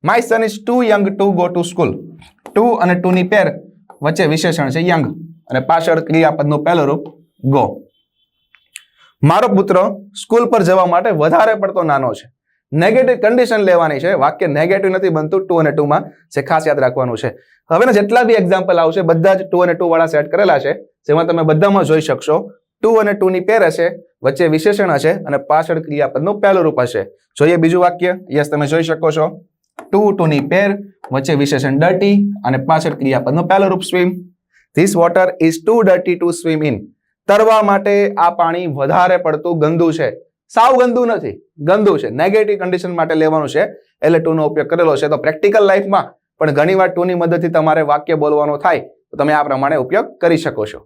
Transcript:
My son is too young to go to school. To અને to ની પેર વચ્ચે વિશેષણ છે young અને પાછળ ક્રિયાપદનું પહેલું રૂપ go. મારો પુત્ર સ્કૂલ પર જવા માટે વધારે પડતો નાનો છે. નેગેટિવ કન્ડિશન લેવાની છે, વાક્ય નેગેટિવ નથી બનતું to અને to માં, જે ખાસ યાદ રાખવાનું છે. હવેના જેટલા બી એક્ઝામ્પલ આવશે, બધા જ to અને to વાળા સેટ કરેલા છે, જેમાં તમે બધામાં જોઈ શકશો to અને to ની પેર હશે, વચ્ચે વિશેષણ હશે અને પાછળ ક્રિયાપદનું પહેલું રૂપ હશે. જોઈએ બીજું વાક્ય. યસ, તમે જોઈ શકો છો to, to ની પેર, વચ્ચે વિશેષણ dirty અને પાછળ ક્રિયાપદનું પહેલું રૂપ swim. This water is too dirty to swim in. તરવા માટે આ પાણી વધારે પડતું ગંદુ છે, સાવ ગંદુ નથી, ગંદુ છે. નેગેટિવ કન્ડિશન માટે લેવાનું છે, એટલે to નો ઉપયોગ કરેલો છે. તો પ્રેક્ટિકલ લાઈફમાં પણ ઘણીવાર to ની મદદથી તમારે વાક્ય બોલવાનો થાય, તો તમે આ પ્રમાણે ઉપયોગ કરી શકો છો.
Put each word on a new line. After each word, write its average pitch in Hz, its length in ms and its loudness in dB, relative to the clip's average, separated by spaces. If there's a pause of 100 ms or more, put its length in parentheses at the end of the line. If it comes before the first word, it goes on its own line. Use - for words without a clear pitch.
My 233 200 2
son 226 200 0
is 208 60 -8 (140)
too 247 200 0
young 202 180 2 (140)
to 196 60 2 (120)
go 175 80 0 (100)
to 175 140 -2
school. - 220 -2 (640)
To 214 80 2 (180)
અને 180 120 2 (100)
to 185 120 0
ની 180 160 0
પેર 196 140 2 (580)
વચ્ચે 160 300 0
વિશેષણ 160 400 -2
છે 165 160 -2
young 160 140 0 (460)
અને 127 100 0 (100)
પાછળ 165 380 2
ક્રિયાપદનું 151 580 0
પહેલું 165 240 2
રૂપ 151 140 -4 (500)
go. 127 100 2 (1700)
મારો 214 260 4
પુત્ર 196 200 2 (460)
સ્કૂલ 233 300 0
પર 220 160 2
જવા 185 260 4
માટે 185 160 0 (120)
વધારે 214 400 2
પડતો 190 280 -2
નાનો 131 280 0
છે. - 80 -20 (460)
નેગેટિવ 226 520 2
કન્ડિશન 233 460 2
લેવાની 160 340 2
છે, 180 60 0 (140)
વાક્ય 156 220 -2 (120)
નેગેટિવ 185 380 0
નથી 180 200 0
બનતું 170 320 -2
to 170 140 2
અને 147 160 2
to 147 140 0
માં, - 180 -2 (240)
જે 139 160 -2
ખાસ 160 180 0
યાદ 139 160 0
રાખવાનું 123 380 -2
છે. 117 80 -4 (400)
હવેના 208 280 4
જેટલા 226 300 2
બી 220 140 4
એક્ઝામ્પલ 180 400 0
આવશે, 165 280 0
બધા 170 280 4
જ 190 140 -8
to 180 120 2
અને 175 160 0
to 175 120 0
વાળા 165 220 2
સેટ 147 200 0
કરેલા 175 320 2
છે, 147 60 -2 (340)
જેમાં 160 220 2
તમે 165 220 0
બધામાં 185 400 2
જોઈ 156 180 2
શકશો 151 280 -2 (460)
to 220 80 2 (100)
અને 208 200 0
to 185 140 2
ની 185 140 -2
પેર 220 220 4
હશે, 165 160 -2 (380)
વચ્ચે 139 300 0
વિશેષણ 202 400 0
હશે 156 180 0 (160)
અને 143 100 -2 (100)
પાછળ 160 380 0
ક્રિયાપદનું 151 560 -4
પહેલું 190 240 2
રૂપ 147 180 0
હશે. 110 180 -4 (360)
જોઈએ 165 240 4
બીજું 170 240 2
વાક્ય. 175 260 -2 (240)
યસ, 147 140 -2
તમે 147 220 -2
જોઈ 165 160 0
શકો 160 280 -2
છો 156 100 0 (680)
to, 196 80 2 (180)
to 170 140 2
ની 139 200 0
પેર, 196 180 2 (420)
વચ્ચે 135 300 -2
વિશેષણ 139 400 0
dirty 190 300 2 (340)
અને 131 120 0 (100)
પાછળ 160 320 0
ક્રિયાપદનું 135 500 -2
પહેલું 196 220 2
રૂપ 185 180 -4
swim. 180 200 0 (680)
This 175 240 2
water 175 260 2 (200)
is 165 200 0
too 226 140 2 (100)
dirty 180 320 0
to 175 60 0 (120)
swim 156 300 -2
in. 110 60 -4 (520)
તરવા 220 420 4
માટે 202 220 0 (320)
આ 175 140 4
પાણી 170 280 -2 (120)
વધારે 175 480 2
પડતું 156 380 -2
ગંદુ 165 340 0
છે, 135 100 -2 (460)
સાવ 240 260 4
ગંદુ 247 300 2
નથી, 151 260 -6 (320)
ગંદુ 208 240 4 (100)
છે. 104 80 -6 (120)
નેગેટિવ 208 400 0
કન્ડિશન 180 360 -4
માટે 156 240 -2
લેવાનું 156 320 0
છે, 156 80 2 (440)
એટલે 165 180 4
to 160 140 0
નો 151 120 0
ઉપયોગ 147 220 -4
કરેલો 165 300 2
છે. 147 100 -2
તો 147 140 -2
પ્રેક્ટિકલ 202 440 2
લાઈફમાં 196 400 0 (280)
પણ 151 200 0
ઘણીવાર 185 380 2
to 175 140 -2
ની 175 120 -2
મદદથી 170 360 -2
તમારે 156 240 2 (100)
વાક્ય 147 320 -2
બોલવાનો 147 400 0
થાય, 170 180 0 (280)
તો - 100 -18
તમે 151 180 0
આ 147 100 0
પ્રમાણે 139 360 -2
ઉપયોગ 170 260 -2 (140)
કરી 165 200 2
શકો 110 280 -4
છો. - 140 -18